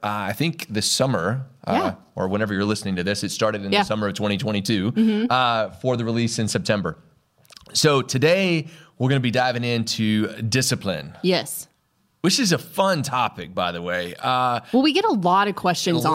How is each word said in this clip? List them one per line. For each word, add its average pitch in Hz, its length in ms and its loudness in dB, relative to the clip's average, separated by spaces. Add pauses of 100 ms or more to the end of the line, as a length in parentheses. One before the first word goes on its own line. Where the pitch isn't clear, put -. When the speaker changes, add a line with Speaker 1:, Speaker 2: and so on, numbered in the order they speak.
Speaker 1:
uh, 104 40 -2 (220)
I 104 40 -2
think, 160 360 -4
this 107 200 -2
summer. 127 580 0 (180)
Uh, - 80 -2
Speaker 2:
Yeah. 147 200 0 (220)
Speaker 1:
or 92 140 -2
whenever 101 240 0
you're 98 100 0
listening 101 320 -2
to 87 80 -2
this, 101 220 -2
it 95 60 -4
started 107 340 -2
in 98 80 -2
Speaker 2:
Yeah. 101 80 4
Speaker 1:
the 95 40 2
summer 107 220 -2
of 98 60 -2
twenty 101 240 -2
twenty-two, 101 560 0
Speaker 2:
Mm-hmm. 220 360 2
Speaker 1:
uh, 117 420 2 (100)
for 127 160 0
the 117 80 -2
release 117 340 0
in 110 80 0
September. 95 500 0 (760)
So 143 280 4
today, 160 680 2 (300)
we're 127 120 0
gonna 139 100 4
be 123 120 2
diving 123 340 0
into 110 600 0 (160)
discipline. 98 680 -2 (100)
Speaker 2:
Yes. - 440 0 (540)
Speaker 1:
Which - 180 2
is 196 140 2
a 143 40 2
fun 190 460 0
topic, 107 500 -4
by 90 200 -2
the 85 80 -6
way. 87 360 -4
Uh, 127 440 0 (100)
Speaker 2:
Well, 254 100 4
we 294 120 2
get 381 100 2
a 440 80 2
lot 196 380 4
of 196 60 -4
questions 175 500 0
Speaker 1:
a - 20 2
Speaker 2:
on 156 80 4